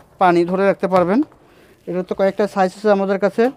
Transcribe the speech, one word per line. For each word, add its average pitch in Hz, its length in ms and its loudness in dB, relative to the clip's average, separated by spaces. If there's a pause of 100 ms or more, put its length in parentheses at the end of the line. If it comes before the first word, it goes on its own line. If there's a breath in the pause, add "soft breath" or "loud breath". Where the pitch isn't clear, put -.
(180)
পানি 175 280 2
ধরে 185 200 -2
রাখতে 190 220 0
পারবেন। 185 360 2 (640 soft breath)
এটার 180 160 -6
তো 185 120 -8
কয়েকটা 196 320 -2
size 185 300 -2
আছে 208 140 0
আমাদের 196 280 -2
কাছে 226 360 0